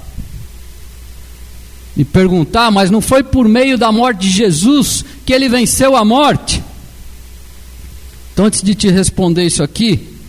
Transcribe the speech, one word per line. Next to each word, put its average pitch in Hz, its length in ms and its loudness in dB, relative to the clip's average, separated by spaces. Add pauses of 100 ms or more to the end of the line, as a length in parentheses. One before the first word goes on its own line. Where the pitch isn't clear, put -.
(2000)
me 139 80 2
perguntar, 185 680 2
mas 196 180 4
não 214 100 4
foi 262 240 2
por 262 240 2
meio 254 300 4
da 220 140 2
morte 226 300 2
de 190 80 2
Jesus 202 760 2 (240)
que 254 40 4
ele 262 140 2
venceu 247 480 2
a 226 80 4
morte? 247 600 2 (1700)
Então, 185 120 2
antes - 180 0
de 202 100 2
te 202 160 0
responder 175 560 2
isso 165 160 -2
aqui, 185 480 -2 (200)